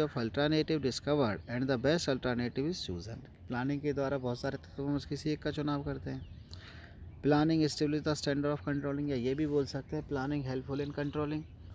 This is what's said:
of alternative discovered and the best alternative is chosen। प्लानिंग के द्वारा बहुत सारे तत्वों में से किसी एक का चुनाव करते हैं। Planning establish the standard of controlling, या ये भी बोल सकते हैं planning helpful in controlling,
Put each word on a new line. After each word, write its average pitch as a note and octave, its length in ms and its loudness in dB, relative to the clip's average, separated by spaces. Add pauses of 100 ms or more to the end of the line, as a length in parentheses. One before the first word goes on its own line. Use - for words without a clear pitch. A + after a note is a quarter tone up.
of D3 140 0
alternative D3+ 680 2
discovered B2 580 2 (100)
and B2 200 0
the C3+ 80 4
best D3+ 300 2
alternative B2 600 0
is F#3 180 -4
chosen। F#2 320 -6 (300)
प्लानिंग C3 320 0
के D3 120 2
द्वारा C#3 260 0
बहुत B2 220 -2
सारे C#3 160 -2
तत्वों C#3 320 -6
में C#3+ 100 2
से C3+ 100 -8
किसी D3 220 -2
एक D3+ 120 -2
का D3+ 80 -2
चुनाव D3 320 0
करते C#3 280 -4
हैं। C3 180 -6 (920)
Planning D#3 460 6
establish D3+ 360 0
the D3+ 160 2
standard C#3+ 360 2
of - 120 -8
controlling, C#3+ 420 0
या C3+ 60 2
ये B2+ 180 2
भी D3+ 120 2
बोल C#3+ 200 4
सकते C#3 300 -4
हैं D3+ 120 -4
planning C#3 400 0
helpful C3+ 380 -2
in C#3+ 80 -6
controlling, D3 480 -2 (320)